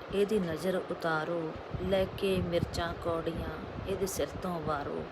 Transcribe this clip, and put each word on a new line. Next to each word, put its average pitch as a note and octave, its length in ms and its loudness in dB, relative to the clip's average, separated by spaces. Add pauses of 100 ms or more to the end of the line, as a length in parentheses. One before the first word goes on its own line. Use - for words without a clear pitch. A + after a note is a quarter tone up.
(140)
ਇਹਦੀ G3+ 260 4
ਨਜ਼ਰ F3 420 2 (100)
ਉਤਾਰੋ, E3 600 0 (300)
ਲੈ F#3+ 240 4
ਕੇ F#3+ 360 2
ਮਿਰਚਾਂ E3+ 520 0 (100)
ਕੌੜੀਆਂ, E3 460 0 (380)
ਇਹਦੇ F#3+ 180 0
ਸਿਰ D#3 220 0 (140)
ਤੋਂ F3 200 -2
ਵਾਰੋ।" D3+ 500 -2